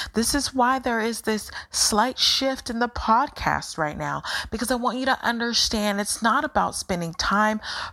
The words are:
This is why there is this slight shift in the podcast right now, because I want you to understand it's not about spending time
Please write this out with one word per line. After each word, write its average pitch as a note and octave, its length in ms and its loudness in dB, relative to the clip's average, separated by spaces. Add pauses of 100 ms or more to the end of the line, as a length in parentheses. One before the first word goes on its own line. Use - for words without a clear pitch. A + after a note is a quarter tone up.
(120)
This A#3 240 2
is C#4 180 -2
why B3+ 240 4
there A#3+ 220 0
is A3 220 -2
this G#3+ 280 -2 (220)
slight A#3 440 2
shift - 540 2
in A#3 80 -4
the A#3 100 2
podcast A3+ 880 0
right D3+ 220 -2
now, D3 240 -4 (300)
because A3 180 -4
I B3+ 60 2
want A#3+ 220 -2
you C4 80 -2
to C4 140 0
understand A3+ 800 0
it's - 220 -4
not A#3+ 220 2
about - 320 0
spending E3+ 360 -4
time G#3+ 480 2 (320)